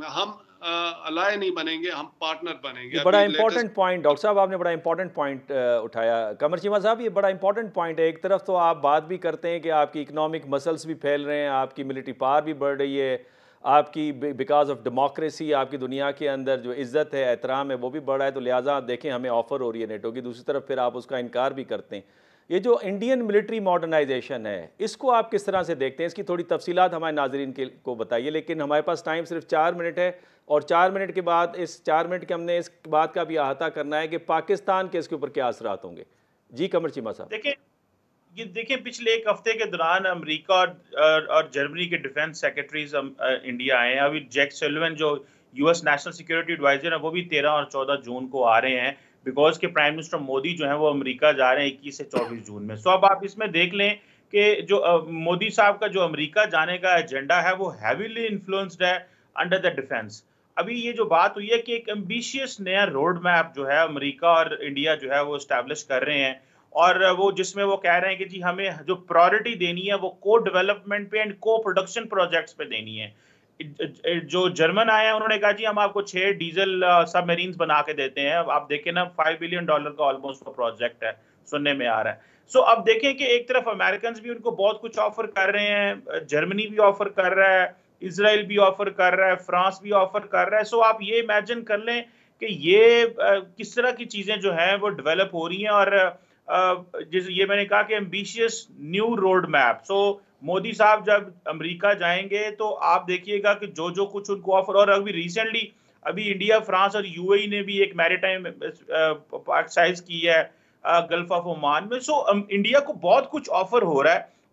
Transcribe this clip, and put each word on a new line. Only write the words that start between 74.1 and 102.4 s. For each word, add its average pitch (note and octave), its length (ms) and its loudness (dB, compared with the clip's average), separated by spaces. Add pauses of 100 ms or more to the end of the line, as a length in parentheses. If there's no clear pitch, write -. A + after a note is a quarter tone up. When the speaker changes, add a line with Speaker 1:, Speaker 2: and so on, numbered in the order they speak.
Speaker 3:
जो F3+ 240 0
जर्मन F3 400 2
आए A3 160 4
हैं A3 80 2
उन्होंने A3 240 0
कहा G#3 140 4
जी G#3 120 -2
हम G#3 160 0
आपको G3+ 220 0
छह G3 300 -2
डीजल, F#3 500 -2
अ, F3 220 6
सबमरीन्स F3 520 -2
बना D#3 260 2
के D3+ 120 -4
देते C#3 280 -4
हैं। C#3+ 140 0
अब E3 140 0
आप C#3+ 200 0
देखें D3 220 -4
ना, F3+ 120 0
फ़ाइव D#3+ 380 -2
बिलियन F3 240 -6
डॉलर D3+ 240 0
का C#3+ 140 -4
almost C3+ 440 -2
वो A#2+ 40 -14
प्रोजेक्ट A#2 520 -4
है, A2 180 -6 (300)
सुनने D3 220 0
में C3 140 -2
आ A2 140 0
रहा G#2+ 120 -2
है। - 80 -18 (340)
So B3+ 80 8
अब A3+ 200 6
देखें A3+ 340 2
कि C#4 80 -2
एक A#3+ 240 0
तरफ B3+ 180 2
अमेरिकन G3+ 460 -2
भी A3+ 160 -12
उनको A#3 220 -4
बहुत G#3 300 2
कुछ A3+ 160 -10
ऑफर G#3+ 300 -2
कर G3 260 0
रहे G#3 140 0
हैं, G3+ 360 0 (240)
जर्मनी F3+ 400 0
भी G#3+ 100 -10
ऑफर G3+ 320 4
कर F#3 240 0
रहा F#3+ 280 6
है, F3+ 140 -2 (260)
इसराइल G#3 420 4
भी G3+ 140 -2
ऑफर G3 320 4
कर F3+ 280 4
रहा F#3+ 120 4
है, F#3 60 4
फ्रांस F#3 480 0
भी G3+ 80 -6
ऑफर F#3+ 280 4
कर F#3+ 300 0
रहा G#3+ 100 4
है। G#3+ 60 0
So A#3 160 2
आप A3 200 6
ये G#3+ 180 0
इमेजिन G#3+ 420 0
कर G#3+ 180 -2
लें A#3 240 -4 (360)
कि A3+ 60 -8
ये, G#3+ 560 6
अ, A#3 140 0 (420)
किस - 180 -12
तरह B3 160 2
की A#3+ 140 -6
चीजें G3+ 340 -6
जो F#3 120 0
हैं F3+ 280 2
वो G3+ 100 -2
डेवलप E3 440 0
हो E3 140 -6
रही F#3 140 -6
हैं, G#3 80 -4
और, G3+ 240 4 (560)
अ, F3+ 340 2 (280)
जैसे F3+ 220 -2
ये F#3 120 2
मैंने G3+ 200 0
कहा G#3 160 2
कि G#3+ 120 -2
एम्बिशियस G#3 720 -4 (120)
न्यू G3+ 360 -2
रोड F#3 340 2
मैप। C3 420 2
So G3+ 360 0 (160)
मोदी F#3+ 300 -4
साहब G#3+ 320 4
जब G3 280 2 (140)
अमेरिका F3 460 0
जाएंगे G3 580 -2